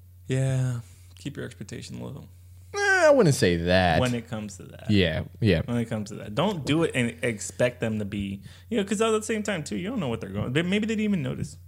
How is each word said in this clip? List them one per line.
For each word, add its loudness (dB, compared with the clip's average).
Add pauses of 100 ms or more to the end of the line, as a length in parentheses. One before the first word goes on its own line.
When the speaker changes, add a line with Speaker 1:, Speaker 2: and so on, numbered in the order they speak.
(280)
Speaker 1:
Yeah. 0 (400)
Keep -10
your -8
expectation -12
low. -12 (500)
Speaker 2:
Eh, -8 (300)
I 10
wouldn't 6
say 4
that. 4
Speaker 1:
When 2
it -6
comes -8
to -16
that. -8
Speaker 2:
Yeah, 4 (160)
yeah. 4
Speaker 1:
When -2
it -2
comes -6
to -12
that. -12
Don't 0
do 2
it 0
and 0
expect -2
them -2
to -4
be, -6 (280)
you -2
know, 2
'cause -2
at 2
the 0
same -4
time, -4
too, -6
you -6
don't -4
know -2
what -2
they're -8
going, -4
they, 0
maybe 0
they -2
didn't 0
even 0
notice. -6 (100)